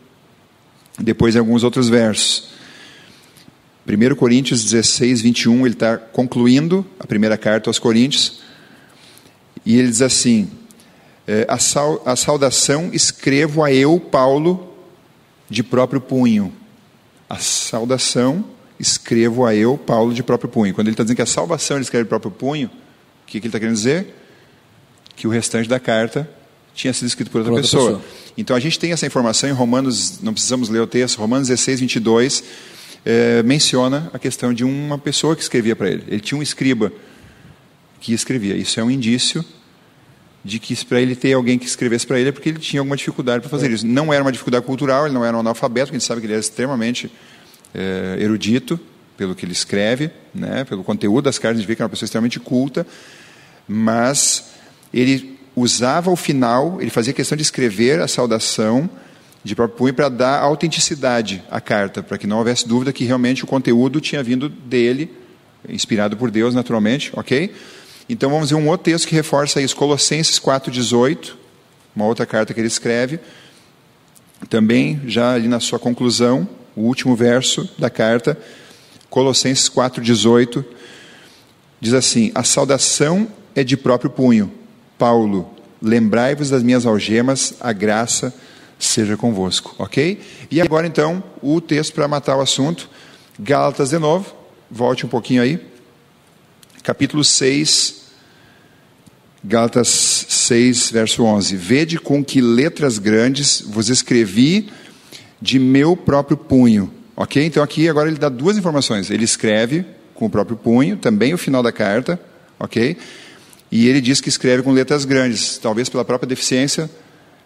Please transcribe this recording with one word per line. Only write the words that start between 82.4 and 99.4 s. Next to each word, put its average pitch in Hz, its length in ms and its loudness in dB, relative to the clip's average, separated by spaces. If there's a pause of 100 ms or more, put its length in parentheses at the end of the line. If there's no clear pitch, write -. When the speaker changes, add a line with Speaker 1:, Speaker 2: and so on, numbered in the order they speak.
Speaker 1:
saudação 147 840 0 (260)
é 139 100 0
de 131 120 0
próprio 123 340 0
punho. 113 420 2 (440)
Paulo, 110 540 2 (320)
lembrai-vos 117 680 2
das 131 120 2
minhas 120 240 2
algemas, 113 760 0
a 120 120 -4
graça 107 600 -2 (460)
seja 107 380 -2
convosco", 98 600 -2
ok? 147 420 -2 (300)
E 151 100 0
agora, 165 260 2
então, 165 360 0 (200)
o 151 180 0
texto 156 320 -2
pra 147 160 -2
matar 143 280 0
o 139 40 2
assunto, 139 480 -2 (500)
Gálatas 139 520 0
de 165 80 0
novo, 165 360 0 (360)
volte 123 340 0
um 120 40 -8
pouquinho 123 340 0
aí, 147 180 0 (1200)
capítulo 139 420 -2
seis, - 760 2 (1400)